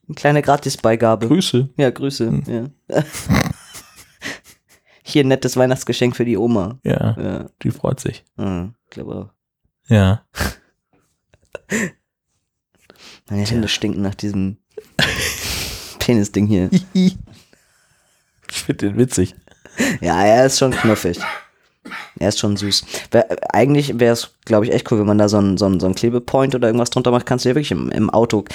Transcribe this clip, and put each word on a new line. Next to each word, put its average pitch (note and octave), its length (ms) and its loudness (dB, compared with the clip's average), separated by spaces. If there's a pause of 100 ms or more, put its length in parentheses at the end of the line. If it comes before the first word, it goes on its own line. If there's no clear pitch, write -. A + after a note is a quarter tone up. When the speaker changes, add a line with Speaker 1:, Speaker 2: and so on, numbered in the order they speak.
Speaker 1:
Eine D#3 80 -12
kleine D3 260 2
Gratisbeigabe. A#2 840 2
Speaker 2:
Grüße. C3+ 480 2
Speaker 1:
Ja, C3 140 2
Grüße. C3 360 -4
Speaker 2:
Hm. A#2 460 -4 (160)
Speaker 1:
Ja. - 140 0
<laughs> - 20 -4 (2000)
Hier C#3+ 200 2
ein C3 40 2
nettes C3 280 0
Weihnachtsgeschenk B2+ 600 0
für A#2+ 80 0
die A#2 120 0
Oma. A2 460 0
Speaker 2:
Ja, - 360 0
Speaker 1:
Ja. - 280 -6 (160)
Speaker 2:
die B2 80 0
freut - 300 -4
sich. - 240 -8 (120)
Speaker 1:
Ja, F#2+ 340 -6 (140)
ich - 60 -20
glaube - 240 -14
auch. G2 140 -12 (600)
Speaker 2:
Ja. G2+ 440 4
Speaker 1:
<laughs> - 40 -16 (3000)
Meine G2+ 140 -2
Speaker 2:
Tja. A2 100 -2
Speaker 1:
Hände A2 140 0
stinken G#2 340 -4
nach G2 140 -2
diesem G2 400 -4 (400)
<laughs> - 400 -2 (640)
Penis-Ding G#2 460 0
hier. F#2 220 2 (240)
Speaker 2:
<laughs> F#3 240 2 (1300)
Ich - 120 -10
find - 200 -4
den G2+ 140 -2
witzig. A2+ 380 0 (680)
Speaker 1:
Ja, F2 240 0
er A#2+ 220 6
ist C3+ 140 0
schon C3 100 4
knuffig. G#2+ 480 0 (1000)
Er F#2+ 80 0
ist - 100 -2
schon G2+ 180 0
süß. G2+ 280 -4 (260)
Wär, - 160 4 (260)
eigentlich C#3 460 2
wär's, A#2 320 2 (140)
glaub G#2+ 180 4
ich, A#2+ 100 0
echt - 200 -2
cool, G#2+ 80 2
wenn G2+ 80 2
man G#2 100 4
da G#2 100 6
so G#2 100 4
ein, G2 200 4
so G2+ 80 2
ein, F#2 140 2
so F#2 60 0
ein F#2 100 0
Klebepoint B2+ 580 0
oder A#2+ 140 2
irgendwas A#2+ 220 0
drunter B2 200 0
macht. A#2+ 160 0
Kannst B2 180 -2
du B2 40 2
ja C3 80 2
wirklich D3+ 160 -2
im, C2 180 -4
im - 200 0
Auto, A2+ 340 2 (100)